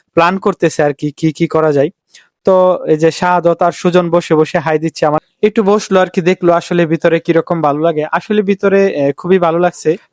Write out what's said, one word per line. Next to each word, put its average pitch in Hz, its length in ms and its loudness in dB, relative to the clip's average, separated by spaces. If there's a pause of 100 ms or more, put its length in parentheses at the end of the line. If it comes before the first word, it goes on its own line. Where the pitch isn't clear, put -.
(140)
প্ল্যান 175 240 0
করতেছে 170 460 -2
আর 147 100 0
কি, 151 180 -6
কি 160 200 -4
কি 165 160 -4
করা 156 240 0
যায়। 143 180 0 (540)
তো 185 420 2
এই 156 120 0
যে 160 140 2
শাহাদত 175 500 0
আর 175 100 2
সুজন 175 380 0
বসে 165 260 0
বসে 156 240 0
হাই 156 200 -2
দিচ্ছে 160 260 -4
আমার, 151 140 0 (220)
একটু 214 220 0
বসলো 196 360 0
আর 185 80 2
কি, 180 140 -4
দেখলো 175 320 0
আসলে 170 320 0
ভিতরে 165 340 0
কিরকম 165 420 -2
ভালো 147 180 0
লাগে। 156 320 -2
আসলে 208 300 -2
ভিতরে, 196 640 0
আহ, 143 60 0
খুবই 185 280 0
ভালো 170 200 0
লাগছে। 175 380 -2 (160)